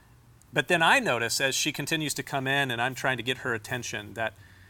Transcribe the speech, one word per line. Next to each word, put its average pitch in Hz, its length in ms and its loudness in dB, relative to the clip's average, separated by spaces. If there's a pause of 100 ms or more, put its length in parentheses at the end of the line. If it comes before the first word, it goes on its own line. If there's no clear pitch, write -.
(520)
But 151 160 0
then 170 160 4
I 220 160 8
notice 120 400 0
as 135 160 0
she - 160 0
continues 151 440 -2
to 135 80 -4
come 135 240 -4
in 139 220 2
and 117 120 -2
I'm 127 140 0
trying 131 220 0
to 117 60 -6
get 127 160 -2
her 127 140 -2
attention 107 600 -6
that 110 200 -4 (360)